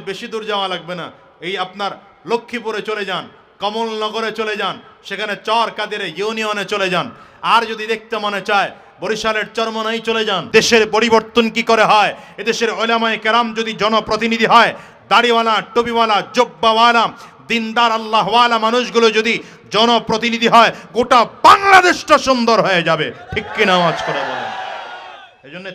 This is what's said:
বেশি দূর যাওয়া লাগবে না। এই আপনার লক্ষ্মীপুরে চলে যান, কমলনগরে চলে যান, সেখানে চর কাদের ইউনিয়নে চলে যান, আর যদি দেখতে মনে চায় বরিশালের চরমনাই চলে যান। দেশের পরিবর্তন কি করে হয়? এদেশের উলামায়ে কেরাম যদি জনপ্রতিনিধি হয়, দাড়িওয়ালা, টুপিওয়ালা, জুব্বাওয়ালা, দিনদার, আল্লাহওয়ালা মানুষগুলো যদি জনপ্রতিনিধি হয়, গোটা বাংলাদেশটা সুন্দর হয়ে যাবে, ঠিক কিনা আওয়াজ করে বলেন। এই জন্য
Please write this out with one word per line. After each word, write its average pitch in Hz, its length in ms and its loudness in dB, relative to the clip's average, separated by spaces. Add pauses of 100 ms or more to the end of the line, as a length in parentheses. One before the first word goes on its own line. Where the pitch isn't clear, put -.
বেশি 190 200 -10
দূর 214 180 -10
যাওয়া 202 220 -4
লাগবে 180 280 -8
না। 160 120 -10 (340)
এই 170 120 -8 (120)
আপনার 196 260 -8 (340)
লক্ষ্মীপুরে 220 640 -6
চলে 214 160 -6
যান, 180 180 -6 (360)
কমলনগরে 220 800 -4
চলে 214 220 -4
যান, 180 140 -4 (320)
সেখানে 202 260 -6 (140)
চর 220 200 2 (100)
কাদের 214 240 -6 (160)
ইউনিয়নে 214 560 -4
চলে 196 160 0
যান, 170 180 -2 (460)
আর 226 80 4 (100)
যদি 214 160 -8
দেখতে 220 300 -6
মনে 202 320 -4
চায় 190 200 0 (300)
বরিশালের 214 540 -4
চরমনাই 226 480 -4
চলে 226 240 -2
যান। 190 180 -2 (140)
দেশের 220 260 4 (120)
পরিবর্তন 226 500 2 (100)
কি 226 80 -2
করে 226 280 4
হয়? 202 200 4 (260)
এদেশের 220 320 -2 (120)
উলামায়ে 226 420 0
কেরাম 226 320 2
যদি 220 160 -4 (100)
জনপ্রতিনিধি 220 720 0
হয়, 214 180 6 (380)
দাড়িওয়ালা, 226 460 2 (180)
টুপিওয়ালা, 233 440 0 (160)
জুব্বাওয়ালা, 233 680 2 (440)
দিনদার, 226 440 0
আল্লাহওয়ালা 226 680 2
মানুষগুলো 226 480 2 (100)
যদি 220 160 0 (380)
জনপ্রতিনিধি 226 840 0
হয়, 220 160 6 (220)
গোটা 247 260 2 (280)
বাংলাদেশটা 370 680 6 (120)
সুন্দর 240 380 2
হয়ে 180 180 2
যাবে, 156 240 0 (240)
ঠিক - 220 -6
কিনা 196 220 2
আওয়াজ 170 300 2
করে 143 220 -4
বলেন। 127 220 -8 (920)
এই 139 100 -20
জন্য 185 220 -14